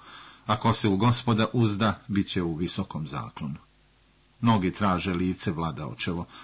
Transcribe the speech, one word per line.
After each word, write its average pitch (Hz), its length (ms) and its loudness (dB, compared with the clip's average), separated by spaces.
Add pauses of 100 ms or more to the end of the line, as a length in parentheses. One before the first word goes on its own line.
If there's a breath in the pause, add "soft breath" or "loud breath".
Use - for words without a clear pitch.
(480 loud breath)
a 107 120 2
ko 120 120 4
se - 160 2
u 95 80 4
Gospoda 113 560 2
uzda, 104 560 2
bit 101 200 0
će 92 140 -2
u 85 120 -2
visokom 82 520 -4
zaklonu. 69 520 -10 (840)
Mnogi 107 320 4
traže 92 400 0
lice 92 380 0
vladaočevo, 82 760 -4 (180 loud breath)